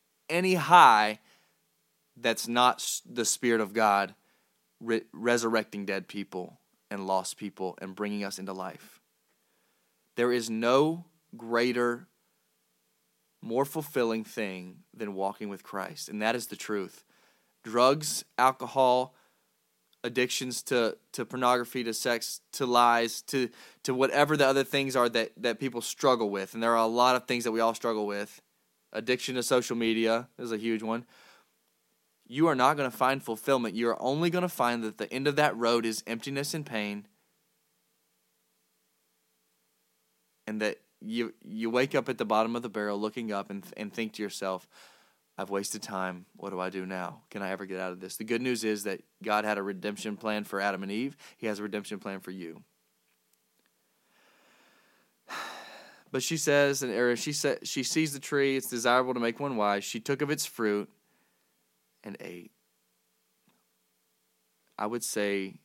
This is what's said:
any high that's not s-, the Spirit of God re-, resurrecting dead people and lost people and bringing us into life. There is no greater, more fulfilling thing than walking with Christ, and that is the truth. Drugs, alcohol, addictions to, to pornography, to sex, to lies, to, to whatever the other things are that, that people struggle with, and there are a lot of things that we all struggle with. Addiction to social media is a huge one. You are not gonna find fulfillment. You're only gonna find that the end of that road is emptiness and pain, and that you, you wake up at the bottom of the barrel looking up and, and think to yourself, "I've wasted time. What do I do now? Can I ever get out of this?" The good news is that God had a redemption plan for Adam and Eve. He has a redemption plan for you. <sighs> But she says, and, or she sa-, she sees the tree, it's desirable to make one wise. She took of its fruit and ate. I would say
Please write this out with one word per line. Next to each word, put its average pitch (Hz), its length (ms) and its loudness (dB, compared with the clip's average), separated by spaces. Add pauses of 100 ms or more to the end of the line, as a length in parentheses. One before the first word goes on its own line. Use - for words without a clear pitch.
(300)
any 185 240 2
high 131 680 8 (960)
that's 117 320 -2
not 123 280 4
s-, - 280 -6
the 120 220 -4
Spirit 117 340 2
of 104 140 -4
God 101 400 4 (640)
re-, 113 320 -2
resurrecting 113 720 0
dead 95 240 -4
people 95 500 -10 (320)
and 98 160 -8
lost 95 300 -2
people 92 460 -8
and 95 120 -10
bringing 104 300 -4
us 98 140 -8
into 95 160 -8
life. - 480 -12 (1120)
There 120 180 2
is 117 160 0
no 135 560 2 (320)
greater, 120 720 0 (1300)
more 123 240 0
fulfilling 120 580 -2
thing 92 600 -8 (100)
than 104 200 -8
walking 98 360 -4
with 98 140 -12
Christ, 92 440 -10
and 104 140 -8
that 113 120 2
is 120 120 -6
the 98 100 -12
truth. 101 480 -8 (580)
Drugs, 131 600 2 (140)
alcohol, 127 760 2 (880)
addictions 123 580 -2
to, 117 340 2 (140)
to 127 140 -6
pornography, 123 580 0
to 113 100 -4
sex, 117 480 -2 (120)
to 139 120 -4
lies, 117 580 4
to, 131 260 -2 (340)
to 135 100 -2
whatever 139 440 4
the 143 100 6
other 135 160 4
things 135 320 -2
are 123 140 4
that, 113 280 0
that 113 220 -2
people 120 220 -4
struggle 117 500 2
with, 98 240 -6
and 113 80 -6
there 117 100 4
are 117 120 6
a - 20 4
lot 123 300 4
of 123 100 -4
things 120 160 -2
that 120 80 -2
we 113 80 0
all 113 160 4
struggle 107 320 -2
with. 101 340 -6 (520)
Addiction 127 420 -2
to 123 80 0
social 123 340 2
media 113 520 2 (100)
is 120 140 -8
a 110 40 0
huge 110 260 -2
one. 117 220 -4 (1200)
You 143 180 2
are 156 80 4
not 131 220 4
gonna 135 140 -2
find 131 320 2
fulfillment. 117 520 0
You're 117 260 0
only 151 300 0
gonna 180 180 0
find 120 360 -2
that 107 140 -6
the - 140 -6
end 135 140 -4
of 143 100 0
that 143 200 2
road 117 280 2
is 113 220 -4
emptiness 139 480 -6
and 151 100 -6
pain, 104 420 -6 (3500)
and 107 160 -6
that 107 160 0 (220)
you, 113 340 -4 (100)
you 110 240 -6
wake 127 280 2
up 135 120 0
at 120 100 -4
the 120 60 -2
bottom 110 300 2
of 120 80 -4
the 123 60 -8
barrel 104 300 -4
looking 107 340 -4
up 98 180 -6
and, 98 160 -10 (100)
and 101 160 -10
think 110 220 -6
to 107 80 -10
yourself, 95 460 -6 (680)
"I've 95 140 -8
wasted 98 320 -4
time. 92 420 -6 (120)
What 98 140 -12
do 92 80 -6
I 92 120 -4
do 92 160 -6
now? 90 440 -8
Can 101 120 -10
I 95 80 -6
ever 98 160 -8
get 92 120 -8
out 92 140 -6
of 92 80 -14
this?" 92 160 -12
The 110 80 -10
good 117 160 -2
news 123 240 -2
is 104 200 -2
that 98 180 -6 (200)
God 107 220 0
had 107 140 0
a 98 40 -2
redemption 101 540 -6
plan 107 280 -4
for 101 140 -6
Adam 98 240 0
and 98 80 -6
Eve. 127 260 -4 (200)
He 117 100 -8
has 104 120 -4
a 104 40 -10
redemption 104 360 -8
plan 98 220 -10
for 95 100 -14
you. 87 320 -12 (2750)
<sighs> - 60 -12 (800)
But 131 100 -2
she 165 140 -2
says, 143 460 4
and, 123 100 -2
or 120 240 4
she 147 160 -4
sa-, 143 320 0
she - 180 -4
sees 156 300 0
the 139 80 -10
tree, 139 360 2
it's 131 140 -4
desirable 127 420 4
to 123 80 -4
make 117 200 -2
one 139 160 -4
wise. 101 260 2
She - 160 -8
took 135 240 -2
of 147 80 0
its 147 160 -2
fruit 104 420 0 (1160)
and 101 160 -14
ate. 90 320 -16 (2250)
I 104 80 -4
would 117 160 -4
say 101 640 -2